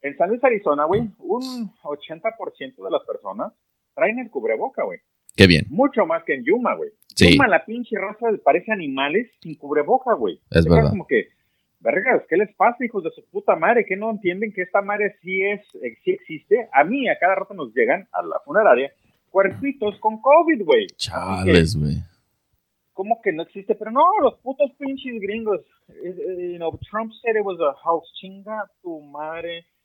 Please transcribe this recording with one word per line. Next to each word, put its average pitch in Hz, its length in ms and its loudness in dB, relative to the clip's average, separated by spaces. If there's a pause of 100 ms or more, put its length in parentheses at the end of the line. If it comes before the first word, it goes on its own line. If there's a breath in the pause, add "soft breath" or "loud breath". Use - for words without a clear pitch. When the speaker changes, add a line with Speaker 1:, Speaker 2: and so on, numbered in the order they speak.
Speaker 1:
en 143 140 -8
San 180 120 2
Luis, 240 140 -2
Arizona, 170 420 2
güey, 220 220 0 (120)
un 247 520 -6 (120)
ochenta 160 520 -8
por - 200 -10
ciento - 280 -14
de - 60 -8
las - 160 -2
personas 110 480 -10 (400)
traen 196 240 0
el 254 140 -10
cubreboca, 220 520 -4
güey. 95 160 -8 (360)
Speaker 2:
Qué - 100 8
bien. 80 240 4
Speaker 1:
Mucho 220 380 0
más 160 160 -2
que - 100 -4
en 131 100 -6
Yuma, 185 320 0
güey. 78 140 -10 (260)
Speaker 2:
Sí. 85 180 8
Speaker 1:
Yuma, 269 140 6
la 180 180 4
pinche 233 340 -8
raza 208 260 -6 (180)
parece 175 280 2
animales 156 580 -2 (120)
sin 165 140 -12
cubreboca, 151 600 0
güey. 104 240 -4 (100)
Speaker 2:
Es 82 140 4
Speaker 1:
Te - 0 -
quedas 80 140 2
Speaker 2:
verdad. - 120 6
Speaker 1:
como - 160 -4
que, 107 220 0 (520)
vergas, 180 480 0
¿qué - 100 -2
les 214 180 0
pasa, 240 280 0
hijos 220 200 -6
de 160 80 -6
su - 180 -20
puta 202 260 0
madre? 196 320 2
¿Qué 185 80 -4
no 214 140 -6
entienden 202 420 -4
que 185 120 -8
esta 202 180 -2
madre 202 400 -4
sí 190 220 -4
es, 202 180 -4 (140)
eh, 120 280 -10
sí - 80 -4
existe? 196 640 -2
A 139 100 6
mí, 233 240 -2
a 160 120 0
cada 190 160 2
rato 190 180 -8
nos 143 220 -10
llegan 131 360 0
a 87 120 -4
la 80 200 -6
funeraria 139 480 4 (380)
cuerpitos 202 720 -2
con 220 200 -2
covid, 294 440 4
güey. 127 220 4
Así 92 600 -6
que, 92 80 4
Speaker 2:
Chales, 82 240 6
güey. 73 200 -2 (960)
Speaker 1:
¿cómo 208 300 -6
que 196 80 -2
no 165 120 -6
existe? - 320 -6
Pero 214 160 -12
no, 254 100 2 (200)
los 247 180 2
putos 269 400 -2
pinches 262 420 -8
gringos. 208 400 -4 (280)
Eh, - 40 -20 (160)
eh, 180 440 -8
you 175 40 -12
know, 165 180 -6 (140)
Trump 220 220 -6 (100)
said 226 140 -2
it 208 100 0
was 185 160 -6
a 143 120 0 (140)
hoax. 165 200 -2 (120)
Chinga 196 460 -12 (160)
tu 311 200 -12
madre. 294 680 -12 (180)